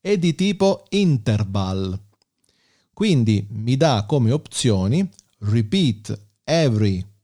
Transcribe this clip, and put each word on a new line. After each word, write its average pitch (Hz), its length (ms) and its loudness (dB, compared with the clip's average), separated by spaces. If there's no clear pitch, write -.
e 202 180 -2
di 165 180 2
tipo 196 540 0
interval. 101 1080 0
Quindi 117 580 2
mi 117 260 -2
dà 135 300 2
come 123 240 0
opzioni 117 760 0
repeat 110 800 -2
every 110 600 0